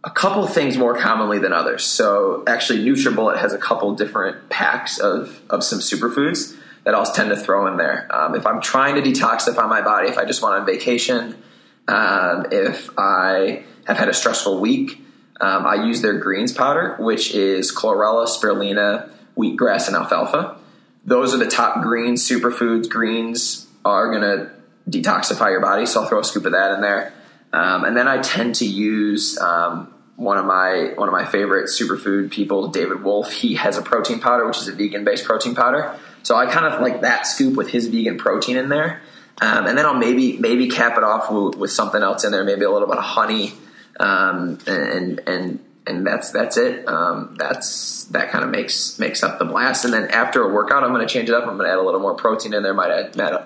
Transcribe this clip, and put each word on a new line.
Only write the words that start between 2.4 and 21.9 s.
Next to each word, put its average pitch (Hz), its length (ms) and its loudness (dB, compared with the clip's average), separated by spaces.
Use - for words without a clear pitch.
actually 117 380 0
NutriBullet 113 540 2
has - 140 0
a - 60 -6
couple - 380 0
different 101 520 -4
packs - 520 -2
of, - 400 -2
of - 140 0
some 104 160 -4
superfoods 139 720 -2
that 107 100 2
I'll 101 100 2
tend - 260 -2
to 101 60 0
throw 98 300 0
in 92 120 -2
there. 78 360 -2
Um, 78 220 0
if - 100 -2
I'm 110 140 0
trying 135 340 2
to 147 80 2
detoxify 120 680 2
my 107 140 2
body, 104 260 2
if - 100 -2
I 87 60 2
just - 160 -4
went 104 140 2
on 98 100 0
vacation, 117 680 0
um, 95 600 2
if - 480 -2
I 95 680 2
have 101 120 0
had 117 100 2
a - 60 0
stressful 98 460 0
week, - 400 0
um, 95 260 0
I 104 200 0
use 117 160 -2
their 107 120 2
greens 95 380 -2
powder, 147 460 0
which 110 360 -2
is 98 400 0
chlorella, 110 540 2
spirulina, 101 800 0
wheatgrass, 107 520 0
and 95 80 0
alfalfa. 143 600 0
Those 127 300 2
are 127 40 0
the 117 80 2
top 117 360 0
green 117 320 0